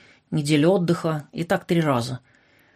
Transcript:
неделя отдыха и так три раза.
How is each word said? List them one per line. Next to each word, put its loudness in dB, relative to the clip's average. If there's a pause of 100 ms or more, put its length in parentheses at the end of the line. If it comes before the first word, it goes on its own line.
(300)
неделя 2
отдыха 0
и -8
так -2
три 0
раза. -2 (560)